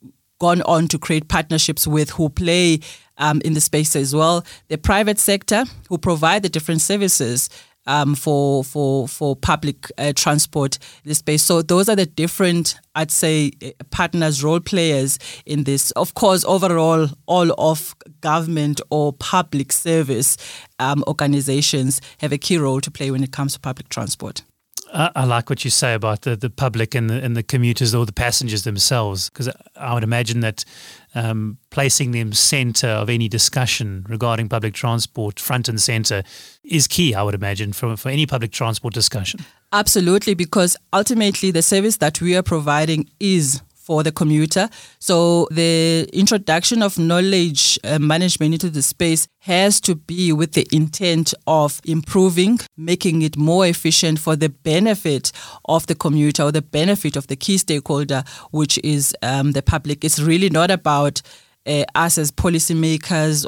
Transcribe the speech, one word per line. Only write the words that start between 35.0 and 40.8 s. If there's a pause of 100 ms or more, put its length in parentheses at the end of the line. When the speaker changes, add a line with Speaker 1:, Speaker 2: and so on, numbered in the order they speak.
Speaker 2:
front
and
center, (420)
is
key,
I
would
imagine,
for,
for
any
public
transport
discussion. (320)
Speaker 1:
Absolutely,
because (200)